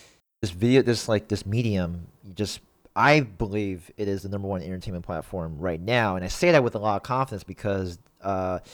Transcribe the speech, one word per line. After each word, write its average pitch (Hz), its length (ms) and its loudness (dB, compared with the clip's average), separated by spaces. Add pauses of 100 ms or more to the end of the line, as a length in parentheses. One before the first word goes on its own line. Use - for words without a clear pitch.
(420)
this 101 80 0
video, 120 320 6
this, 117 260 0
like, 104 200 2
this 101 180 -2
medium, 95 640 0 (260)
just, 101 260 -6 (340)
I 147 260 6
believe 101 760 -4
it 107 120 -2
is 98 140 -2
the 95 60 -10
number 98 200 -4
one 92 140 -2
entertainment 90 440 -8
platform 80 520 -6
right 85 220 -2
now, 107 360 2
and 90 80 -4
I 90 40 -4
say 175 240 0
that 147 100 6
with 117 120 0
a 110 40 -4
lot 104 180 0
of 98 80 -4
confidence 127 400 -4
because, 95 540 -4 (240)
uh, 92 360 -2 (160)